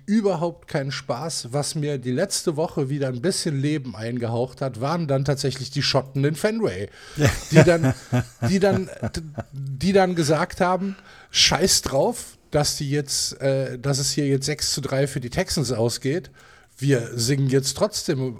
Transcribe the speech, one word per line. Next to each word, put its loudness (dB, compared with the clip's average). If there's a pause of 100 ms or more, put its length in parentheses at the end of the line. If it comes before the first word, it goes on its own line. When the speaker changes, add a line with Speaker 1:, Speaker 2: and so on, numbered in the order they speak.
Speaker 1:
überhaupt 0
keinen -4
Spaß. -6
Was -2
mir -2
die -2
letzte 0
Woche -2
wieder -2
ein -6
bisschen 0
Leben -2
eingehaucht -4
hat, -4
waren -2
dann 2
tatsächlich -2
die -2
Schotten 0
in 2
Fenway, -2 (260)
Speaker 2:
Ja. 4 (220)
Speaker 1:
die 10
dann, 4 (560)
die 2
dann, 2 (640)
die -2
dann 4
gesagt 0
haben, 0 (340)
„Scheiß 2
drauf, -2 (120)
dass 0
die -6
jetzt, -2
äh, 0
dass -2
es -2
hier 0
jetzt 2
sechs -2
zu -4
drei 0
für -4
die -6
Texans -2
ausgeht. -2 (440)
Wir 0
singen 0
jetzt 0
trotzdem -2